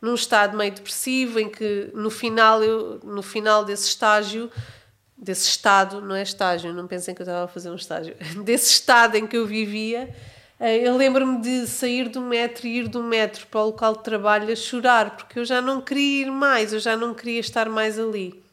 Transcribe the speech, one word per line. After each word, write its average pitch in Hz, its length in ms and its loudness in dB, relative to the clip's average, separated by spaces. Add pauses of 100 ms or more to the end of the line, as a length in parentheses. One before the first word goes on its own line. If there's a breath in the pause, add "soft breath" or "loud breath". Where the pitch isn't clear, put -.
num 233 140 -2
estado 208 420 2
meio 208 140 0
depressivo, 247 680 -4
em 214 100 -2
que 208 440 -4
no 214 160 -4
final 220 540 4
eu, 220 400 -2
no 202 180 -8
final 214 440 2
desse 202 240 -4
estágio, 214 600 0 (680 loud breath)
desse 196 320 -2
estado, 196 520 4
não 196 140 -6
é 196 80 -2
estágio, 175 500 -2
não 175 140 -10
pensem 180 260 -8
que 180 80 -12
eu 180 40 -10
estava 175 180 -4
a 180 40 -6
fazer 180 220 -12
um 170 60 -10
estágio, 165 400 -10 (120)
<laughs> 170 160 -12
desse 233 280 2
estado 233 460 6
em 214 100 0
que 233 100 -2
eu 226 80 0
vivia, 220 640 -4 (500 loud breath)
eh, 226 180 2
eu 247 180 2
lembro-me 262 460 4
de 247 260 -2
sair 247 420 -2
do 254 120 -8
metro 240 440 -2
e 233 140 -4
ir 233 80 -4
do 240 160 -6
metro 220 440 -2
para 220 120 -4
o 214 60 2
local 220 280 0
de 220 100 -8
trabalho 208 480 0
a 233 40 0
chorar, 233 600 2
porque - 200 -14
eu 240 80 -4
já 247 160 0
não 262 200 -2
queria 277 420 0
ir 269 80 -4
mais, 262 420 2
eu 220 60 -2
já 220 180 0
não 233 160 -2
queria 233 280 -6
estar 220 280 -2
mais 220 300 -2
ali. 208 420 -6 (120)